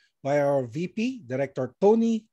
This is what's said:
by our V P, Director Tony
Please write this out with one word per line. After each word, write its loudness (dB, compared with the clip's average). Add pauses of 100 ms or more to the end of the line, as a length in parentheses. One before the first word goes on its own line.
(240)
by 0
our 2
V -6
P, -6
Director -6
Tony 2